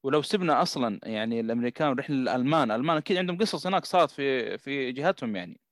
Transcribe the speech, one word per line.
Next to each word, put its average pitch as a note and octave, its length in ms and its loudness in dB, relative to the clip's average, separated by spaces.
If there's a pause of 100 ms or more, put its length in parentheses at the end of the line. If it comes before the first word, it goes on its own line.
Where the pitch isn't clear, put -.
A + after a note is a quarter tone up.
ولو C#3+ 200 2
سبنا D#3+ 400 2
أصلًا، B2 400 -2
يعني، A2+ 380 -2
الأمريكان A#2+ 480 0
ورحنا C#3 260 -2
للألمان، C3 560 2
الألمان C#3 260 2
أكيد D3+ 200 0
عندهم F3+ 220 -2
قصص F#3 280 -2
هناك F#3 180 0
صارت E3+ 260 4
في، B2+ 480 -2
في C3+ 340 -4
جهتهم، C3+ 440 -2
يعني. F2 240 -10 (120)